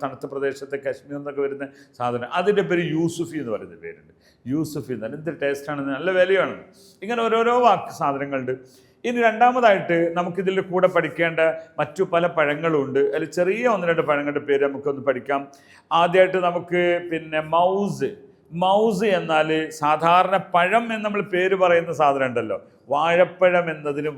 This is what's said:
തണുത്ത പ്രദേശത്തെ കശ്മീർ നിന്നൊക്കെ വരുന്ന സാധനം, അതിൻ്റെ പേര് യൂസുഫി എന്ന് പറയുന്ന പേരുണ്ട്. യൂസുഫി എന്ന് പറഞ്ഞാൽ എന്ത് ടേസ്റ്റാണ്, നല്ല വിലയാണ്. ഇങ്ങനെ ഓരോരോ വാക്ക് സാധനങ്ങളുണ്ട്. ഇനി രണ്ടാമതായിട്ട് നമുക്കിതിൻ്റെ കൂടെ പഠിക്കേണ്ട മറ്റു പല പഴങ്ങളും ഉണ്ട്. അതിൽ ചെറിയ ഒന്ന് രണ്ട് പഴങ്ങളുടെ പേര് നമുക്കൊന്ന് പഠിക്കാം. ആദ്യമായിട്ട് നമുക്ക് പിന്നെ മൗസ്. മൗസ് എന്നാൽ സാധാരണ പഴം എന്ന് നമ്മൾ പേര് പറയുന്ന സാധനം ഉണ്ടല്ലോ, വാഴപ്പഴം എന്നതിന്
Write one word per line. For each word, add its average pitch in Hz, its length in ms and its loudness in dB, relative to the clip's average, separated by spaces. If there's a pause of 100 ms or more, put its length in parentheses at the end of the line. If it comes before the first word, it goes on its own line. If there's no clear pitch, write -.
തണുത്ത 131 260 -10
പ്രദേശത്തെ 139 540 -6
കശ്മീർ 143 320 -10
നിന്നൊക്കെ 143 280 -6
വരുന്ന 139 200 -8 (340)
സാധനം, 120 260 -4 (140)
അതിൻ്റെ 196 300 0
പേര് 175 140 0 (120)
യൂസുഫി 165 460 -4
എന്ന് 113 140 -4
പറയുന്ന 90 300 -14
പേരുണ്ട്. 76 260 -18 (420)
യൂസുഫി 143 420 -6
എന്ന് 107 100 -10
പറഞ്ഞാൽ 147 140 -10
എന്ത് 156 120 -6 (120)
ടേസ്റ്റാണ്, 139 360 -4 (140)
നല്ല 160 140 -4 (100)
വിലയാണ്. 180 400 2 (440)
ഇങ്ങനെ 226 260 -4
ഓരോരോ 233 280 2 (120)
വാക്ക് 175 340 0
സാധനങ്ങളുണ്ട്. 139 520 -4 (520)
ഇനി 240 180 -2
രണ്ടാമതായിട്ട് 220 720 4 (180)
നമുക്കിതിൻ്റെ 185 540 -2
കൂടെ 185 260 2
പഠിക്കേണ്ട 165 460 0 (380)
മറ്റു 151 240 -2 (100)
പല 170 100 2 (140)
പഴങ്ങളും 151 480 2
ഉണ്ട്. 131 140 -2 (160)
അതിൽ 156 220 -4
ചെറിയ 202 360 0
ഒന്ന് 180 160 -2
രണ്ട് 160 200 0
പഴങ്ങളുടെ 143 380 0
പേര് 139 180 2
നമുക്കൊന്ന് 139 400 -4
പഠിക്കാം. 135 360 -2 (580)
ആദ്യമായിട്ട് 185 480 4
നമുക്ക് 175 340 -2 (300)
പിന്നെ 156 300 -4 (120)
മൗസ്. 175 560 2 (540)
മൗസ് 208 560 2
എന്നാൽ 156 320 0 (260)
സാധാരണ 170 600 4 (180)
പഴം 185 280 4 (120)
എന്ന് 214 100 -6
നമ്മൾ 202 180 -2 (120)
പേര് 185 280 2
പറയുന്ന 170 380 2
സാധനം 139 300 2
ഉണ്ടല്ലോ, 113 260 -4 (380)
വാഴപ്പഴം 175 800 2
എന്നതിന് 151 420 -6